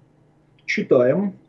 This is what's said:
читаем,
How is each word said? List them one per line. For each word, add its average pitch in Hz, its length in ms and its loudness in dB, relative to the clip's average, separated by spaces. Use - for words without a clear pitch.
читаем, 170 720 0